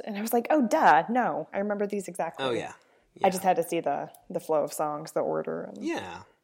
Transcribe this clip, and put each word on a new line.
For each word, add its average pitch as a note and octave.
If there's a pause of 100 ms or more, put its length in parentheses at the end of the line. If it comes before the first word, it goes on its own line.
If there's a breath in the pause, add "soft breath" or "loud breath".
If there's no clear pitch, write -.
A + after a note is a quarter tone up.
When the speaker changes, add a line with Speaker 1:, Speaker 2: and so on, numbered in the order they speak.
Speaker 1:
and G#3+
I G3+
was A3+
like, A#3
"Oh, D#4
duh, F3+
no, F#3
I -
remember G3+
these G3+
exactly." E3+
Speaker 2:
Oh, B2+
yeah. G2+ (480 soft breath)
Speaker 1:
I G3
Speaker 2:
Yeah. -
Speaker 1:
just F#3
had F#3
to E3
see E3
the, D3 (200)
the E3
flow D#3
of D3
songs, D3+
the -
order. D#3
And -
Speaker 2:
Yeah. G2 (240)